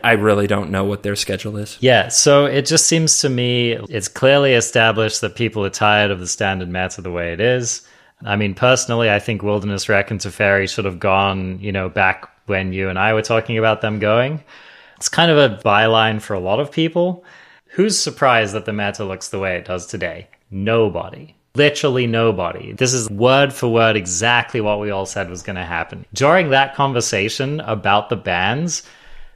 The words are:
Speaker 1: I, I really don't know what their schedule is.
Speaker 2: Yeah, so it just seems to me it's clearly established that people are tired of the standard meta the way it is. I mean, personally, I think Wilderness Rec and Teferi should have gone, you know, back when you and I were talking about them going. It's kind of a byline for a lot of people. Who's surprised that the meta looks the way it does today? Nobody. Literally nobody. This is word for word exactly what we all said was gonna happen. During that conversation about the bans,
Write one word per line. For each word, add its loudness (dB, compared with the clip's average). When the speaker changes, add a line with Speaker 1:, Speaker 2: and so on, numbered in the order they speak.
Speaker 1:
I, 4
I 6
really 2
don't -2
know -2
what -4
their -4
schedule -6
is. -10
Speaker 2:
Yeah, 4
so 4
it 0
just 2
seems 2
to 0
me 0
it's -6
clearly 4
established 2
that -4
people -2
are -2
tired 2
of -6
the -12
standard -4
meta -6
the -10
way -4
it -6
is. -2
I -2
mean, 0
personally, 2
I 4
think -6
Wilderness -2
Rec 0
and -4
Teferi 0
should -4
have -6
gone, 0
you -8
know, -4
back 0
when -2
you -4
and -4
I 2
were 2
talking -2
about 2
them -2
going. 0
It's -6
kind 2
of 4
a 4
byline 4
for -8
a -4
lot -2
of -6
people. -2
Who's 0
surprised 2
that -8
the -6
meta -4
looks -10
the -6
way -2
it -12
does -8
today? -10
Nobody. -2
Literally 2
nobody. -2
This 0
is -4
word 2
for -4
word 4
exactly 0
what 0
we -4
all -4
said -8
was -14
gonna -10
happen. -8
During 4
that 2
conversation -2
about 0
the -4
bans, -2